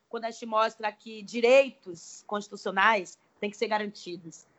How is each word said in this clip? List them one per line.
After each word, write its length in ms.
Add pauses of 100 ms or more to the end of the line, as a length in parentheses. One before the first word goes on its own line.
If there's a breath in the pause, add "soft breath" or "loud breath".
quando 160
a 80
gente 140
mostra 480
que 280
direitos 1040
constitucionais 960 (200)
têm 120
que 60
ser 100
garantidos. 800 (120)